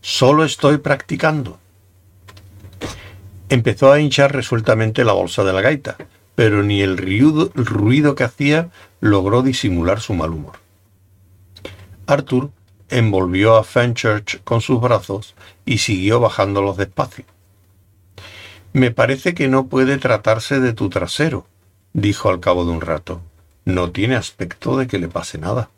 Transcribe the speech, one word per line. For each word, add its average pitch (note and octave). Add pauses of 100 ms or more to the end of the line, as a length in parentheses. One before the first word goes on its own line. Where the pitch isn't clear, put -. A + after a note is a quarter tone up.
solo D3
estoy D3
practicando". C#3+ (1900)
Empezó B2+
a C#3+
hinchar C#3
resueltamente A2+
la A2
bolsa F#2
de F#2+
la F#2+
gaita, C#3 (400)
pero G#2
ni G2+
el F#2+
riudo-, C3
el B2
ruido B2+
que C3
hacía D3+ (300)
logró G2+
disimular G2+
su G#2+
mal E2
humor. D2+ (1500)
Arthur C#3 (380)
envolvió G2+
a A2
Fenchurch A#2
con A#2
sus B2+
brazos G#2+ (300)
y A2
siguió G#2
bajándolos G2+
despacio. - (1500)
"Me B2+
parece C3+
que D3
no C3
puede C3
tratarse A2+
de B2
tu A2
trasero", G2 (460)
dijo G#2
al F#2
cabo F2+
de F2
un E2
rato. E2 (420)
"No F2+
tiene G#2
aspecto -
de C3
que G2+
le E2+
pase -
nada". G#2+